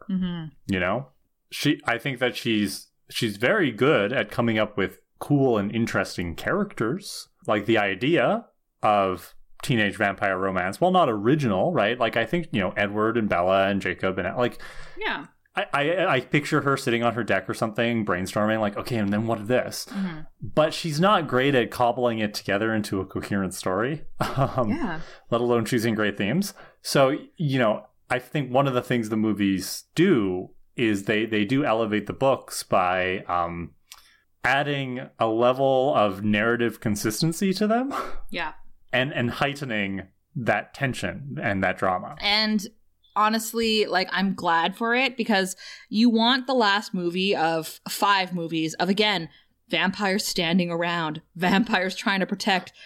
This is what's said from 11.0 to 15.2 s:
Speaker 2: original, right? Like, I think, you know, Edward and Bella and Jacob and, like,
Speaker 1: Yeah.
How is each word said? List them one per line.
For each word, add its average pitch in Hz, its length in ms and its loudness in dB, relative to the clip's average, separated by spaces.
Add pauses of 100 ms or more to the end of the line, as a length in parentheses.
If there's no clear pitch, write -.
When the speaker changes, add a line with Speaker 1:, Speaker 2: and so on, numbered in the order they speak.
Speaker 2:
original, 113 640 2
right? 120 260 2
Like, 113 180 0
I 113 80 2
think, 170 260 -2
you 107 100 0
know, 95 160 -2
Edward 107 400 0
and 110 100 0
Bella 95 400 4
and 98 140 0
Jacob 92 360 -2
and, 90 200 -4
like, 120 220 -2 (380)
Speaker 1:
Yeah. 320 280 -6 (280)